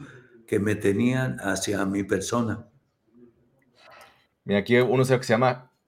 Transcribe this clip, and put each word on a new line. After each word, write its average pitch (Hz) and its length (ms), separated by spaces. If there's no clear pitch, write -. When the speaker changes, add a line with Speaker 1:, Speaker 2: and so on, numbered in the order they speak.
Speaker 1:
que 110 140
me 104 140
tenían 120 640
hacia 98 460
mi 98 180
persona. 110 640
Speaker 2:
Mira, 101 160
aquí 117 180
uno 127 260
que 127 180
se - 120
llama 127 360